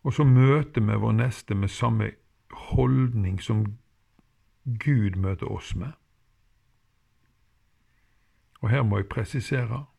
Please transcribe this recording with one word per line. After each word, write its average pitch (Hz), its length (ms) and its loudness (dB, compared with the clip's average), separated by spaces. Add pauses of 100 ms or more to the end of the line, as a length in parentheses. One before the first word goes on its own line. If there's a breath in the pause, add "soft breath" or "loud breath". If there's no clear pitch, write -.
Og 131 100 -2
så 151 140 2
møter 131 560 6
vi 107 160 0
vår 110 160 0
neste 113 400 -2
med 98 160 -2
samme 110 400 -2 (400)
holdning 123 920 0
som 110 220 0 (1000)
Gud 113 520 0
møter 95 360 -4
oss - 240 -8
med. 104 160 -6 (2750)
Og 113 120 -2
her 131 120 2
må 101 160 0
jeg 98 120 -6
presisere. 123 720 -4 (160)